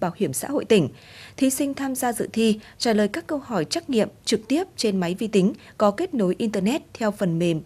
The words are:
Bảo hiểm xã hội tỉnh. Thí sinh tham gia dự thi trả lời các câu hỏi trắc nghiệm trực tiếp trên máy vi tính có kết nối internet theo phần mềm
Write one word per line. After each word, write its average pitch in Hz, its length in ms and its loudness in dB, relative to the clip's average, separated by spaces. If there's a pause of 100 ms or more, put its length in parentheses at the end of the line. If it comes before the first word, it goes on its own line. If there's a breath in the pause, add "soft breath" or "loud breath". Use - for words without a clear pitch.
Bảo 170 160 -2
hiểm 156 160 -2
xã - 160 -6
hội 277 160 -2
tỉnh. 196 240 4 (480 loud breath)
Thí 269 140 2
sinh 277 240 -2
tham 277 200 -4
gia 247 180 -2
dự 214 200 -4
thi 220 260 2 (200 loud breath)
trả 233 140 2
lời 208 160 4
các 330 180 -8
câu 311 120 -2
hỏi 208 260 -4
trắc 339 260 -6
nghiệm 220 180 2 (160)
trực 220 240 -2
tiếp 320 160 0 (120)
trên 196 240 0
máy 175 180 -2
vi 233 80 -4
tính 208 260 4 (260 loud breath)
có 208 120 4
kết 320 240 -2
nối 190 240 2
internet 214 440 0 (120)
theo 214 160 -2
phần 180 280 0
mềm 165 280 2